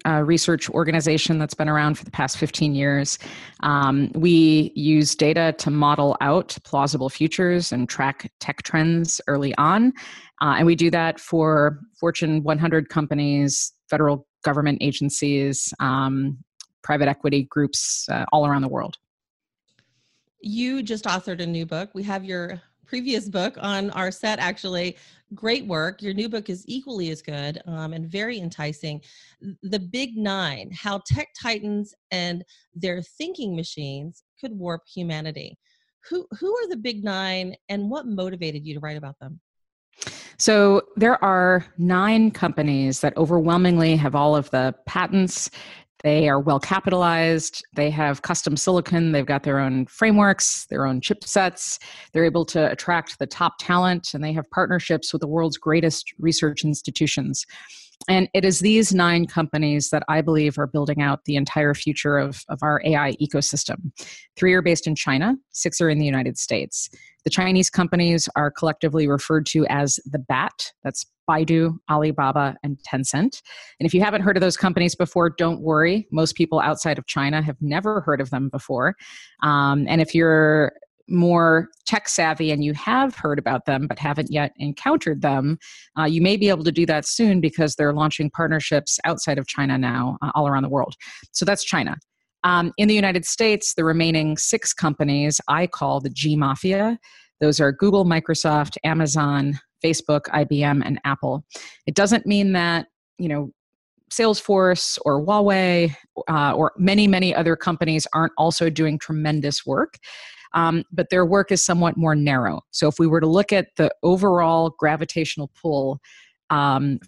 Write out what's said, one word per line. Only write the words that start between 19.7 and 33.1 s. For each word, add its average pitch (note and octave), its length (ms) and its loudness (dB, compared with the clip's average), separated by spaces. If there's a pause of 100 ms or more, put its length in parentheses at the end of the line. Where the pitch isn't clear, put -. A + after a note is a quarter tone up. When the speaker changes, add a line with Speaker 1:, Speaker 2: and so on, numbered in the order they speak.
Speaker 2:
You B3 420 -4
just G#3+ 220 -8
authored F#3 360 -4
a E3+ 60 -6
new E3 180 -4
book. E3+ 300 -8
We G3 80 -8
have G3 220 -6
your F3 360 -10 (240)
previous B3 440 -6
book G3+ 300 -4
on G3 340 -4
our F#3+ 180 -6
set, G#3+ 300 -6
actually. F3+ 580 -6 (360)
Great A3 320 -4
work. F3 340 -4
Your G3+ 140 -6
new A3 140 -4
book G#3+ 200 -8
is F#3 200 -10
equally A3+ 420 -8
as D#3 100 -10
good, D3 460 -10
um, D#3+ 260 -10
and E3 140 -10
very G#3 320 -8
enticing. D3+ 640 -10 (600)
The G3 180 -6
Big A#3 360 -8
Nine, F#3 540 -6
How G3 360 -8
Tech - 220 -6 (140)
Titans G#3 500 -6 (200)
and F3 320 -6 (300)
Their F3 280 -6
Thinking D4 540 -10